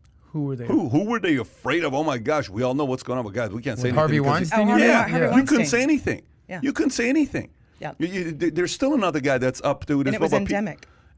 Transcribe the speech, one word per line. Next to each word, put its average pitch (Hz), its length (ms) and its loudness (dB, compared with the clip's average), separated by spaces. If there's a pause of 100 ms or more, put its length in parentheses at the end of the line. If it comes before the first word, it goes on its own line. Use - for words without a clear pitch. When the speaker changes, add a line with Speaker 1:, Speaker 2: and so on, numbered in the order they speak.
(340)
Speaker 1:
Who 151 100 -4
were 139 140 -4
they? 120 80 -10
Speaker 2:
Who, 156 240 0
who 151 160 2
were 226 160 -2
they 170 160 2
afraid 143 480 -2
of? 135 80 -2
Oh 143 100 0
my 143 140 -2
gosh, 135 320 -2
we 101 140 -4
all 127 100 0
know 147 100 -2
what's 131 180 -2
going 127 160 -4
on 123 60 -2
with 101 100 -10
guys. 110 180 -2
We 117 100 -8
can't 120 180 -6
say 123 140 0
Speaker 1:
With 120 40 -2
Speaker 2:
anything - 0 -
Speaker 1:
Harvey 151 220 4
Speaker 2:
because 139 100 2 (220)
Speaker 1:
Weinstein, 220 80 2
Speaker 3:
Oh, 214 40 4
Speaker 1:
you 208 80 4
Speaker 3:
Harvey 214 120 4
Speaker 1:
mean? 240 80 6
Speaker 3:
Wei-, 240 60 6
Harvey - 160 0
Speaker 1:
Yeah. - 240 2
Speaker 2:
you 269 60 6
couldn't 277 160 2
Speaker 3:
Weinstein. 220 60 2 (140)
Speaker 2:
say 254 40 2
anything. 269 380 0 (280)
Speaker 3:
Yeah. 180 120 -8
Speaker 2:
You 269 120 -2
couldn't 320 180 0
say 233 160 0
anything. 269 420 0 (300)
Speaker 3:
Yeah. 147 180 -10
Speaker 2:
You, 165 100 -2
you, 180 260 -4
th-, 156 200 -2
there's 175 200 -2
still 277 200 0
another 180 280 0
guy 135 160 2
that's 127 260 -2
up 139 220 -2
to 143 180 2
this. 131 40 -2
Speaker 3:
And 135 80 0
it - 40 -2
was 160 120 2
Speaker 2:
But - 80 4
pe-, - 20 -2 (160)
Speaker 3:
endemic. 202 280 -6 (320)